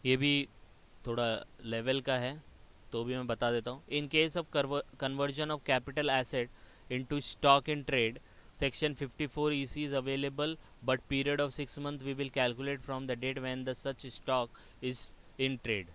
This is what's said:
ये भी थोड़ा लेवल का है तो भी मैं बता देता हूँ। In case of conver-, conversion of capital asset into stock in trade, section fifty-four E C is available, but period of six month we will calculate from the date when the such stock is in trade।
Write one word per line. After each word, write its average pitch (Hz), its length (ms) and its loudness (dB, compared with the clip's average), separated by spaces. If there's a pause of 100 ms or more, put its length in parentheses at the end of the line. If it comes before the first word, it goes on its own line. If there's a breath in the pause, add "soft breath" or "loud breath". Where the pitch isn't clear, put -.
ये 131 100 8
भी 143 320 4 (580)
थोड़ा 120 180 0 (400)
लेवल 117 360 0
का 131 160 0
है 131 240 -2 (520)
तो 117 120 -2
भी 127 120 -2
मैं 127 100 -4
बता 120 240 2
देता 120 200 0
हूँ। 139 200 -12
In 147 180 0
case 156 280 2
of 165 140 -2
conver-, 143 320 0 (160)
conversion 139 520 -2
of 151 140 -4
capital 139 460 0
asset 127 380 0 (420 loud breath)
into 131 320 -2
stock 139 460 6
in 147 160 -2
trade, 123 340 2 (360 loud breath)
section 143 400 0
fifty-four 147 580 -2
E 139 140 0
C 151 180 -4
is 139 100 -4
available, 139 600 -2 (320 loud breath)
but 131 220 2
period 143 320 2
of 139 140 2
six 147 240 -6
month 143 260 -6
we 135 100 -2
will 135 160 -4
calculate 131 520 0
from 135 260 -6
the 123 80 -2
date 131 260 -4
when 131 220 -4
the 127 100 -2
such - 360 -6
stock 127 500 -2 (220 loud breath)
is 127 180 -4 (380)
in 135 200 0
trade। 104 360 -2